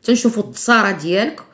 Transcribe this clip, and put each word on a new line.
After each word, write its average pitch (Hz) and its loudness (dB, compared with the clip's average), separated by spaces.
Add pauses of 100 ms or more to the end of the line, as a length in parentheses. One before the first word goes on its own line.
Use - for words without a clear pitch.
تنشوفوا 233 2
الدصاره 220 0
ديالك، 185 -2 (140)